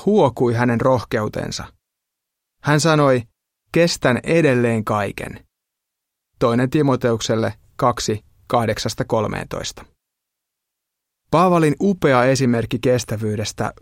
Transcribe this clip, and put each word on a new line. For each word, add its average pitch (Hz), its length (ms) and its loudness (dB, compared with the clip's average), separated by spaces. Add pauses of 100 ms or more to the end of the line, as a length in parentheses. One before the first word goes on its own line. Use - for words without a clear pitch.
huokui 139 480 2
hänen 117 280 0
rohkeutensa. 107 920 -2 (880)
Hän 147 160 2
sanoi, 143 440 2 (480)
"Kestän 165 520 2
edelleen 123 640 2
kaiken." - 640 -6 (920)
Toinen 123 300 2
Timoteukselle 120 840 0 (220)
kaksi, 117 500 -2 (220)
kahdeksasta. 117 560 -2 (2250)
Paavalin 165 500 4
upea 156 420 2
esimerkki 123 560 0
kestävyydestä 110 1040 -2